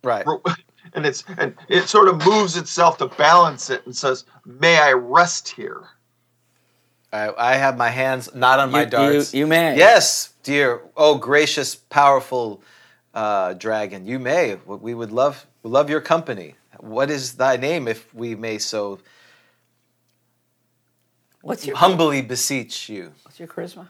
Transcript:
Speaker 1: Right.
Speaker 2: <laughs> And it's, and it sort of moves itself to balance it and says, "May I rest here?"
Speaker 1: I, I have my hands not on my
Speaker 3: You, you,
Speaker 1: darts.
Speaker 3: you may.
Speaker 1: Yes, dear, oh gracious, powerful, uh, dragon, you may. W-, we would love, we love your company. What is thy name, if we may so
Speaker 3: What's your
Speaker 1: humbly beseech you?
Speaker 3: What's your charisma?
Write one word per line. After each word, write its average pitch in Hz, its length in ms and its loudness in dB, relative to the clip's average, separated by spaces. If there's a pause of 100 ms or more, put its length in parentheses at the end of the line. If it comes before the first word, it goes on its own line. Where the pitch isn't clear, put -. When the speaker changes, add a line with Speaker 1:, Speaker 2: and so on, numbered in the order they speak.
Speaker 1:
Right. 113 280 -2
Speaker 2:
<laughs> - 640 -8
And 151 120 -8
it's, - 180 -4 (160)
and 139 160 -4 (120)
it 180 220 0
sort 208 200 6
of 160 160 -2
moves 196 320 2
itself 170 420 0
to 139 80 -4
balance 156 640 2
it - 140 -6
and 123 120 -16
says, 131 280 -4 (200)
"May 156 320 2
I 147 160 6
rest 135 560 0
here?" - 320 -14 (1300)
Speaker 1:
I, 107 240 -6
I 123 200 2
have 135 200 0
my 120 140 0
hands 131 460 -4
not 127 240 4
on 135 120 0
my 120 100 2
Speaker 3:
You, 117 40 2
you, 117 60 -14
Speaker 1:
darts. 143 420 2
Speaker 3:
you 143 140 0
may. 160 300 2
Speaker 1:
Yes, 190 560 6 (100)
dear, 139 380 -2 (140)
oh 151 220 4
gracious, 147 580 0
powerful, 131 880 0 (540)
uh, 101 380 -2
dragon, 101 520 -8
you 127 140 -8
may. 131 320 -2
W-, 95 280 -14
we 117 140 -10
would 113 180 -10
love, 139 340 -2 (180)
we 113 80 -10
love 143 180 2
your 151 120 -2
company. 110 520 -4 (260)
What 123 300 -4
is 131 240 -8
thy 127 240 0
name, 139 300 -4
if - 260 -10
we 113 220 -10
may 110 240 -8
so 101 400 -8 (2500)
Speaker 3:
What's - 240 -10
your - 120 -8
Speaker 1:
humbly 165 440 2
beseech 123 680 -8
you? 92 220 -14 (120)
Speaker 3:
What's - 160 -20
your 165 80 -18
charisma? 175 420 -14